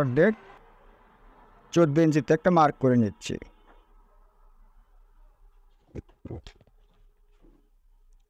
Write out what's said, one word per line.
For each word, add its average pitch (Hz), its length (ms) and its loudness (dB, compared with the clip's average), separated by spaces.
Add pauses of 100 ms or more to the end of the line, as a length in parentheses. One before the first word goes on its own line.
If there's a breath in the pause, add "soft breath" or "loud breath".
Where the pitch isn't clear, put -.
অর্ধেক 147 300 0 (1400)
চোদ্দ 160 240 2 (100)
ইঞ্চিতে 151 320 0
একটা - 200 -2
মার্ক 151 240 2
করে 127 200 2
নিচ্ছি। - 320 -6 (4000)